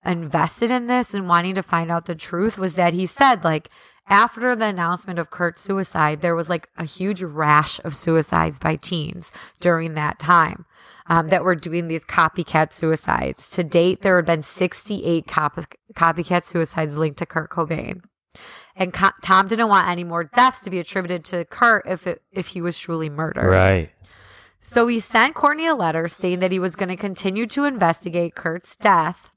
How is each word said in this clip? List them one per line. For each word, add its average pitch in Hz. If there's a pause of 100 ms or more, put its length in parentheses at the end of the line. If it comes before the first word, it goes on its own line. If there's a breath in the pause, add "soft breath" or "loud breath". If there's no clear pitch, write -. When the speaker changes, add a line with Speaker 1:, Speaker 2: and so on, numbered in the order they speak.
Speaker 1:
invested 170
in 247
this 247
and 196
wanting 175
to 185
find 165
out 170
the 170
truth 180
was 190
that 175
he 180
said, 247
like, 160 (380 soft breath)
after 233
the 220
announcement 180
of 165
Kurt's 170
suicide, 160
there 170
was, 165
like, 170
a 165
huge 185
rash 151
of 147
suicides 156
by 160
teens 165 (280 loud breath)
during 165
that 151
time, 165 (420 soft breath)
um, 165
that 170
were 180
doing 165
these 160
copycat 160
suicides. -
To -
date, 170
there 185
had 165
been 160
sixty-eight -
cop-, - (360)
copycat 165
suicides 156
linked 156
to 160
Kurt 160
Cobain. 160 (720 loud breath)
And 185
Co-, 190 (120)
Tom 190
didn't 220
want 185
any 175
more 170
deaths 254
to 196
be 180
attributed 175
to 175
Kurt 226
if 180
it, - (100)
if 185
he 175
was 170
truly 160
murdered. 147
Speaker 2:
Right. 92 (760 soft breath)
Speaker 1:
So 233
he 233
sent 233
Courtney 302
a 320
letter 165
stating 180
that 185
he 190
was 180
gonna 185
continue 196
to 285
investigate 175
Kurt's -
death 175